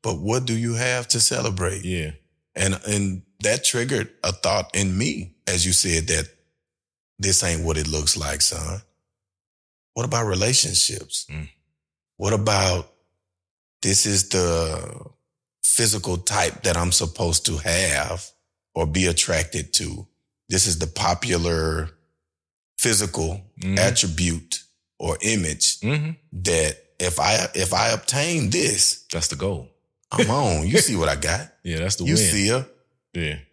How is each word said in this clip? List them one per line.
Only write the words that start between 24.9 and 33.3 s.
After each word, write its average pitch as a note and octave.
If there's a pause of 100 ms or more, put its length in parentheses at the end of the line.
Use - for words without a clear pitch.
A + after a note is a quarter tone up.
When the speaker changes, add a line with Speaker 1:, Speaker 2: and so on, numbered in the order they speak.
Speaker 1:
or E2
image F#2
Speaker 2:
Mm-hmm. D3+ (320)
Speaker 1:
that D#2+ (220)
if F2
I, F#2+
if F#2
I G#2+
obtain C#3
this, -
Speaker 2:
That's E2
the D2+
goal. D#2+ (400)
Speaker 1:
I'm -
on. G#2
You A#2
see -
what D#2+
I D2
got. E2
Speaker 2:
<laughs> -
Yeah, D#2+
that's F#2
the F2+
Speaker 1:
You C#3
Speaker 2:
win. -
Speaker 1:
see G2+
her. C3 (480)
Speaker 2:
Yeah. D2+ (140)